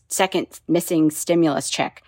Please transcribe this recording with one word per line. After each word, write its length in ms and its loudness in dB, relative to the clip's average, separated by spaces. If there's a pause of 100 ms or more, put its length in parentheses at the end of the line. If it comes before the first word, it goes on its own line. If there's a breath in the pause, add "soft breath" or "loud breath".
second 400 -2 (220)
missing 420 2
stimulus 580 0
check, 380 -6